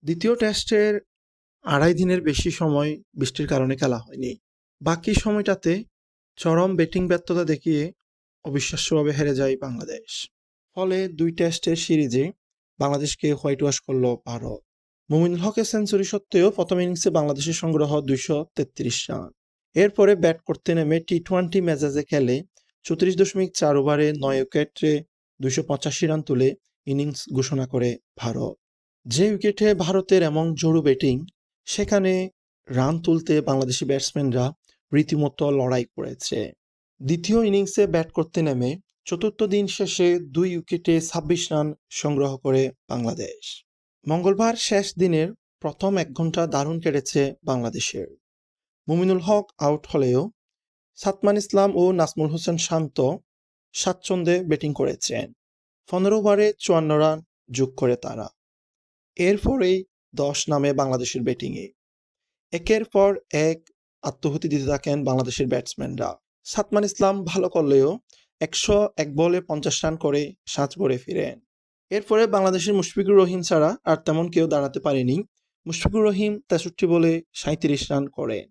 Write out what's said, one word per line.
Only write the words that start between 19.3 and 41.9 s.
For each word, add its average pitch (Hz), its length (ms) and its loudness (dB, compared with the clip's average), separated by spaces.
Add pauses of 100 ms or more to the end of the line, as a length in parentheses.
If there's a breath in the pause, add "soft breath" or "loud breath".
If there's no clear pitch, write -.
এরপরে 208 420 6
ব্যাট 165 280 2
করতে 165 300 -2
নেমে 160 260 2
টি 165 200 -2
টোয়েন্টি 180 400 0
মেজাজে 147 440 0
খেলে 127 320 2 (460)
চৌত্রিশ 180 340 0
দশমিক 190 360 2
চার 147 240 2
ওভারে 147 360 2
নয় 135 280 0
উইকেটে 147 520 0 (480)
দুইশো 135 220 0
পঁচাশি 147 440 -2
রান 156 160 0
তুলে 131 260 2 (380)
ইনিংস 139 340 -2 (120)
ঘোষণা 131 340 -2
করে 123 240 0 (260)
ভারত। 117 380 -6 (520)
যে 127 240 2
উইকেটে 208 440 2
ভারতের 185 480 2
এমন 160 320 0
জোরু 160 280 2
ব্যাটিং, 135 440 2 (400)
সেখানে 196 460 0 (560)
রান 131 300 0
তুলতে 165 420 2
বাংলাদেশি 135 440 0
ব্যাটসম্যানরা 135 680 -2 (420)
রীতিমতো 147 560 0
লড়াই 127 340 0
করেছে। - 680 -8 (500)
দ্বিতীয় 175 440 0
ইনিংসে 196 400 2
ব্যাট 165 260 0
করতে 165 300 -2
নেমে 127 280 0 (340)
চতুর্থ 208 380 -4
দিন 202 240 0
শেষে 180 520 0
দুই 170 380 -2
উইকেটে 170 440 0
ছাব্বিশ 165 520 -4
রান 151 220 0 (160)